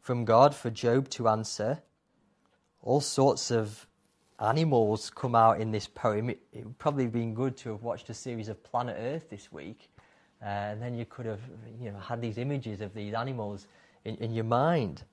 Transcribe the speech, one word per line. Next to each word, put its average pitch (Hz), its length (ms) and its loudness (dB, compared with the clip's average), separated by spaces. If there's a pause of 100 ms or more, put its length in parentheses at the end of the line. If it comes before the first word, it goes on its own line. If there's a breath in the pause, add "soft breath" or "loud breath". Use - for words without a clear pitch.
from 120 240 -2
God 120 280 10
for - 160 -6
Job 120 420 2
to 113 180 0
answer. 110 520 -2 (1000)
All 131 180 2
sorts 135 520 2
of 110 340 -2 (540)
animals 113 720 2
come 120 260 -2
out 113 240 8
in 113 100 -2
this 107 160 -4
poem. 110 440 -2
It, - 100 -8 (120)
it 117 140 -12
would 117 120 -16
probably 143 260 0
have 113 80 -4
been 117 220 -2
good 131 240 -4
to 117 120 -12
have 107 140 -10
watched 117 260 -8
a 110 40 -10
series 113 340 -8
of 107 160 -10
Planet 123 340 -4
Earth 139 320 -6
this - 220 -16
week, 80 360 -16 (540 soft breath)
uh, 107 40 -10
and 104 360 -6
then 120 140 -6
you 117 80 -6
could 117 220 -12
have, 107 120 -6 (420)
you 110 120 -10
know, 101 80 -12
had 117 200 -6
these 113 160 -4
images 120 440 -4
of 101 140 -8
these 104 200 -8
animals 113 540 -6 (360 soft breath)
in, 110 120 -8
in 113 180 -4
your 113 80 0
mind. 120 720 2